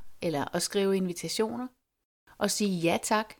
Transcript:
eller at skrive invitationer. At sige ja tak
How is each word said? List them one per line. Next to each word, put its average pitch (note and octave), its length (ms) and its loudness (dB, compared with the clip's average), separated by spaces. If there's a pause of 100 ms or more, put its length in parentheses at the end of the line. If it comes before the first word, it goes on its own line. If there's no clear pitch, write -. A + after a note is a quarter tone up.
(220)
eller D#3 340 -2
at F3 60 2
skrive G3 360 2
invitationer. A3 680 -2 (720)
At G3+ 120 2
sige F#3+ 280 0
ja E3 240 4
tak G#3+ 360 0